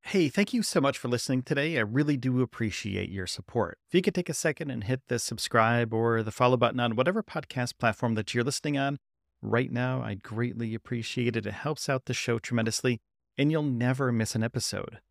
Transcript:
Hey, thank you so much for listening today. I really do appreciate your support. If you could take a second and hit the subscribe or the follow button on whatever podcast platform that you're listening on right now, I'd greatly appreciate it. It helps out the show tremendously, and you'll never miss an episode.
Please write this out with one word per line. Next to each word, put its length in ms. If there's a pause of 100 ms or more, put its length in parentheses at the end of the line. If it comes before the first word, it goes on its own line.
Hey, 260
thank 260
you 80
so 180
much 160
for 120
listening 340
today. 340
I 40
really 360
do 240
appreciate 720
your 160
support. 520 (100)
If 60
you 80
could 120
take 140
a 60
second 360
and 140
hit 240
the 100
subscribe 760
or 300
the 80
follow 260
button 220
on 160
whatever 280
podcast 560
platform 360
that 180
you're 120
listening 340
on 200 (440)
right 300
now, 300
I'd 200
greatly 520
appreciate 640
it. 80
It 80
helps 360
out 160
the 100
show 240
tremendously, 600 (360)
and 140
you'll 140
never 480
miss 240
an 80
episode. 560 (100)